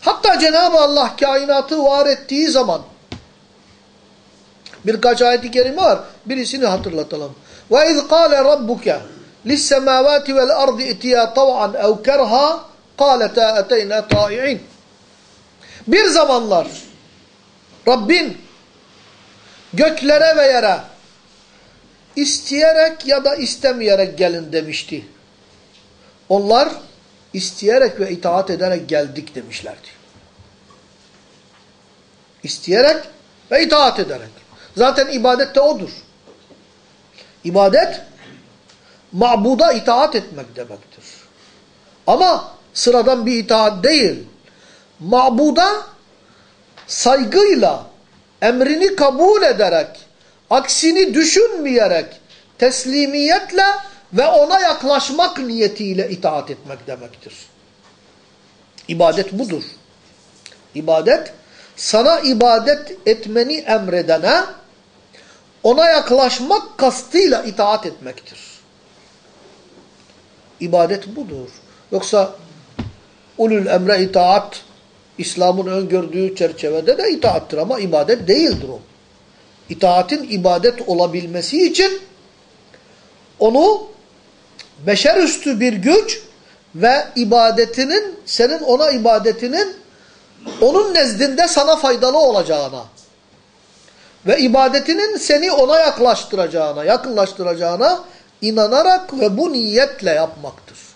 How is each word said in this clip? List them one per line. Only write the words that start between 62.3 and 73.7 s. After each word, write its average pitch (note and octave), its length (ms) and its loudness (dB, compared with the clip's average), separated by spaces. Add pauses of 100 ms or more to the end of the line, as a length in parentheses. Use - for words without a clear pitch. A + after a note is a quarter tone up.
etmeni A3+ 500 -2
emredene, F#3+ 880 0 (1200)
ona C#4+ 260 4
yaklaşmak C4+ 920 0
kastıyla D4+ 640 0
itaat G#3+ 440 -2
etmektir. - 520 -16 (2250)
İbadet F3+ 560 -2
budur. D3 320 -14 (440)
Yoksa F#3+ 420 0 (1040)
ulul A3 280 0
emre F#3 360 0